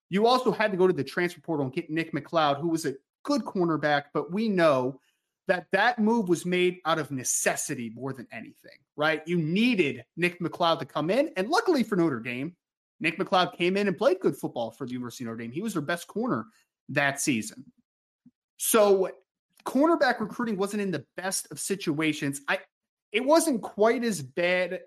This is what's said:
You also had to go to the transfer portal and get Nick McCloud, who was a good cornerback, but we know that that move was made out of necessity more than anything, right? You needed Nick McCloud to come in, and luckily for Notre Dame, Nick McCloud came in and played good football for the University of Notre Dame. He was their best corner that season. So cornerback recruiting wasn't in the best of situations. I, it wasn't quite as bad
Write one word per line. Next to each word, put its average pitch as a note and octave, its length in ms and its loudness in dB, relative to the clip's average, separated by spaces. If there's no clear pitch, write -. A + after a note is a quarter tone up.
You G3+ 180 4
also B3 240 4
had G#3+ 200 0
to F#3+ 60 -4
go F3+ 80 6
to F#3 80 6
the C#3+ 100 -2
transfer F3 380 -4
portal D3 240 -2
and C3 80 -6
get E3 160 -6
Nick D#3+ 240 -4
McCloud, D3 480 2
who E3+ 60 -2
was D#3+ 180 -2
a C3+ 100 -2
good C#4+ 220 0
cornerback, D3+ 580 0
but D3 180 -2
we A3 160 -2
know D3 540 2
that F3+ 240 0
that G#3+ 260 2
move A3 320 2
was E3 160 2
made F3+ 400 0
out D#3+ 140 2
of C#3+ 100 -4
necessity C3+ 800 -2
more A#2+ 240 -10
than A#2 180 -14
anything, A2 460 -18
right? D#3 320 0
You F3 100 0
needed E3+ 680 2
Nick F3 220 -2
McCloud E3 400 0
to D3 60 -6
come D3+ 240 -4
in, C#4+ 260 0
and F#3+ 140 -4
luckily F4 320 2
for A3 140 -2
Notre E3 240 2
Dame, B2+ 360 -6
Nick E3 180 -2
McCloud F3+ 400 0
came F3+ 180 2
in G3+ 120 2
and F#3+ 100 0
played F4 220 2
good - 180 0
football B2 320 -6
for C3+ 160 -12
the B2 80 -8
University B2 300 -10
of A2+ 60 -6
Notre A2+ 80 -8
Dame. A#2 140 -10
He D#3+ 120 -8
was A3+ 100 -6
their E3+ 80 -2
best E3+ 240 -4
corner G3 400 -4
that C#3 320 0
season. - 500 -4
So G3+ 540 4
cornerback C#4+ 560 2
recruiting A3+ 380 -4
wasn't G3+ 240 -2
in G3 100 -2
the C#3+ 140 -6
best F#3 340 -6
of D3+ 80 -14
situations. D3+ 920 -2
I, F#3+ 100 0
it A3+ 100 -2
wasn't D4+ 380 2
quite A#3 420 2
as G3+ 180 -2
bad F3+ 640 -2